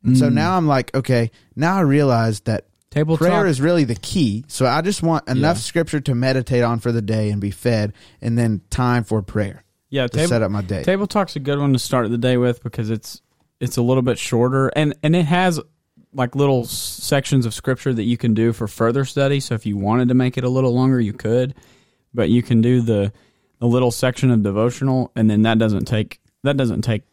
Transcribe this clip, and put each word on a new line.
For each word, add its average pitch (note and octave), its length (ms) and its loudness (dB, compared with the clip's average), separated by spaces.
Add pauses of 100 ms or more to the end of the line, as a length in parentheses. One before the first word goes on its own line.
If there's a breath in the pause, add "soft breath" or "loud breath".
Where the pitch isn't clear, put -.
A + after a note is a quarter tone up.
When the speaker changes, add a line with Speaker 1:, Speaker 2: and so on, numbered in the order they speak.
Speaker 1:
And B2 140 4
so C3 140 4
Speaker 2:
Mm. - 40 2
Speaker 1:
now E3+ 220 2
I'm E3 100 2
like, C3+ 280 0
okay, B2 360 0 (240 soft breath)
now E3+ 220 0
I G3 40 2
realize C3 600 2
that - 240 -4 (260)
Speaker 2:
Table D3+ 280 0
Speaker 1:
prayer D#3+ 240 2
Speaker 2:
talk. G3 60 2
Speaker 1:
is C3+ 120 0
really E3 240 2
the A#2+ 120 -2
key. A#2+ 520 -2
So - 160 -2
I C3 160 2
just F3+ 220 -4
want E3 260 -2
enough C#3 300 0
Speaker 2:
Yeah. - 20 -8
Speaker 1:
scripture D#3 400 -2
to C3 140 -2
meditate B2+ 500 0
on A#2 140 0
for A#2+ 120 -2
the A2+ 120 -2
day A2 280 -2
and G2+ 80 -2
be G2+ 120 -4
fed, G#2+ 420 -2 (300 soft breath)
and A#2 160 0
then A2+ 320 0
time B2 340 0
for A2 160 -2
prayer G2+ 420 -6 (280)
Speaker 2:
Yeah, C3+ 160 -2
Speaker 1:
to - 20 -4
Speaker 2:
table, D#3 220 0
Speaker 1:
set A#2+ 120 2
up G3 80 0
my G3+ 120 -2
day. F#2 220 -4
Speaker 2:
table G3 220 0
talk's G3 300 -2
a D3 40 -6
good C#3+ 180 -2
one C#3 160 2
to B2 40 2
start A#2+ 300 -2
the A#2 80 -2
day B2 220 0
with A#2+ 240 0
because A2+ 260 -6
it's, - 320 -8 (400)
it's B2 160 -6
a B2 60 0
little B2+ 200 2
bit B2 160 0
shorter, B2+ 500 0
and, D3 340 0
and D#3 120 2
it F3 120 2
has, F3+ 340 0 (540)
like, B2+ 200 -2
little C3+ 280 2
s-, - 80 -10
sections - 760 -2
of A2 80 -4
scripture C3 400 -4
that A2+ 120 -2
you A#2 120 0
can A#2 160 0
do A2+ 220 2
for A2+ 120 -6
further A#2+ 380 0
study. C#3 340 0
So C3+ 160 -4
if G#2+ 120 -6
you G2+ 100 -2
wanted A2+ 320 0
to B2 60 2
make B2+ 240 2
it B2+ 60 -6
a B2 40 0
little B2+ 240 0
longer, B2+ 260 2
you G#2+ 140 -2
could, B2+ 420 -2 (600 soft breath)
but G#2+ 160 0
you A#2+ 120 4
can A#2 200 2
do B2 180 4
the, G#2 320 0 (460 soft breath)
the A#2+ 80 -2
little A#2+ 240 2
section B2+ 400 0
of A2+ 120 4
devotional, A#2+ 720 -2
and A2 140 2
then G#2 140 4
that A2+ 160 4
doesn't A2 260 2
take, - 360 -4 (220)
that C#3 140 0
doesn't A#2+ 240 0
take G#2+ 220 -2 (100)